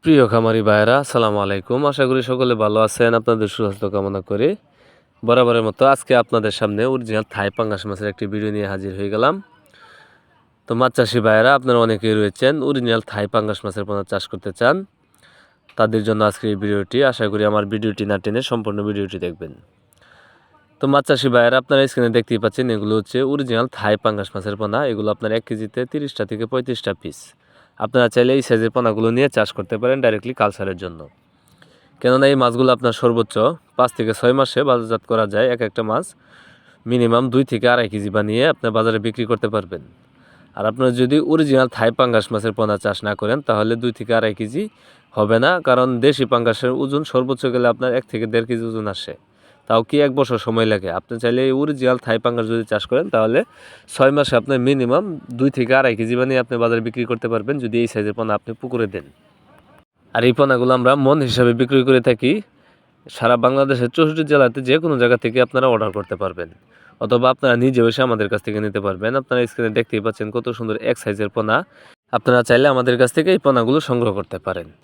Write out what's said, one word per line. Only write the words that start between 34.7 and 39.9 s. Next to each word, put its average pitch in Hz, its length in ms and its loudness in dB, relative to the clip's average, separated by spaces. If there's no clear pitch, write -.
করা 110 220 2
যায়। 113 200 2
এক 117 140 -4
একটা 113 160 -6
মাছ 113 220 -2
মিনিমাম 120 380 2
দুই 135 120 4
থেকে 117 280 -4
আড়াই 120 160 0
কেজি 101 200 -6
বানিয়ে 107 340 0
আপনার 113 240 -4
বাজারে 110 220 0
বিক্রি 113 320 -4
করতে 113 180 -2
পারবেন। 92 320 -6